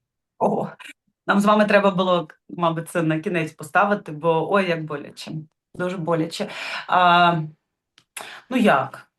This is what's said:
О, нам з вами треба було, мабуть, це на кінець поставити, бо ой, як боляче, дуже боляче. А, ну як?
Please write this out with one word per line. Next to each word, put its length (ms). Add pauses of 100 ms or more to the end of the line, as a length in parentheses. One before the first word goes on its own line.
(380)
О, 300 (580)
нам 140
з 40
вами 200
треба 260
було, 380 (200)
мабуть, 400
це 140
на 180
кінець 320
поставити, 600
бо 400
ой, 160
як 160
боляче, 480 (420)
дуже 220
боляче. 520 (400)
А, 520 (1080)
ну 60
як? 480 (140)